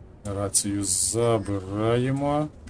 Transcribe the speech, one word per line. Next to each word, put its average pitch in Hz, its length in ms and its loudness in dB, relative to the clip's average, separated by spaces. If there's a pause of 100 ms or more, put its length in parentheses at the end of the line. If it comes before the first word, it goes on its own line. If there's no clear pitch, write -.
(240)
Рацію 101 600 0
забираємо. 117 1600 0 (220)